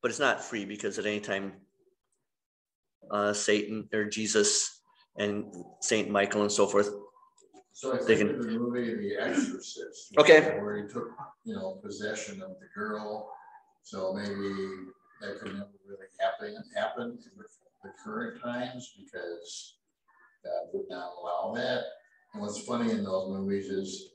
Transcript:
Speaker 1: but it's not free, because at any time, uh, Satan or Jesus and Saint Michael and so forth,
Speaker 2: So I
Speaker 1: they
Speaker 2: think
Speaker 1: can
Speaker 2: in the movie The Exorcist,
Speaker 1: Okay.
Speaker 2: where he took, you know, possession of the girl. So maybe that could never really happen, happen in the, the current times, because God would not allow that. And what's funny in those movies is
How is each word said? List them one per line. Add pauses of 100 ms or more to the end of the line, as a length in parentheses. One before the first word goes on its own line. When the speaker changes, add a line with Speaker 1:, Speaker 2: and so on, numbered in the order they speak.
Speaker 1:
but
it's
not
free,
because
at
any
time, (1600)
uh,
Satan
or
Jesus (360)
and (280)
Saint
Michael
and
so
forth, (840)
Speaker 2:
So
I
Speaker 1:
they
Speaker 2:
think
Speaker 1:
can
Speaker 2:
in
the
movie
The
Exorcist,
Speaker 1:
Okay.
Speaker 2:
where (100)
he
took, (340)
you
know,
possession
of (100)
the
girl. (500)
So
maybe (680)
that
could
never (160)
really (120)
happen, (180)
happen
in
the, (400)
the (140)
current
times,
because (680)
God
would
not
allow
that. (480)
And
what's
funny
in
those
movies
is